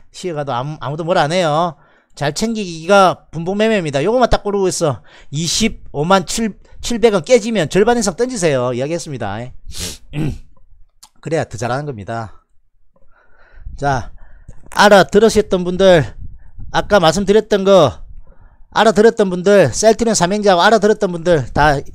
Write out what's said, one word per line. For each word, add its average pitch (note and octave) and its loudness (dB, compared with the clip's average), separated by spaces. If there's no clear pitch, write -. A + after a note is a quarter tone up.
시에가도 D3 -8
아무, C#3 -6
아무도 D3+ -8
뭘 F3+ 0
안 D3+ 2
해요. E3 0
잘 D3+ -4
챙기기가 F#3 0
분봉매매입니다. F3 -2
요거만 A#3 0
딱 G3+ 0
고르고 G3 -2
있어. D3 -4
이십오만 E3+ -2
칠, A3+ -6
칠백 A3+ 0
원 E3+ 0
깨지면 A3 0
절반 G#3 2
이상 F#3+ -2
던지세요. D#3+ -2
이야기했습니다. B2+ -6
<clears throat> - -12
그래야 D3 -2
더 - -14
잘하는 A#2+ -6
겁니다. A2+ -10
자, C3+ -4
알아들으셨던 G3+ 4
분들, F3+ 4
아까 E3 0
말씀드렸던 G3 2
거 F#3 4
알아들었던 G#3 2
분들, F3+ 2
셀트리온 A3 2
삼행제하고 F#3+ 2
알아들었던 G#3 2
분들 E3 -2
다 D3 2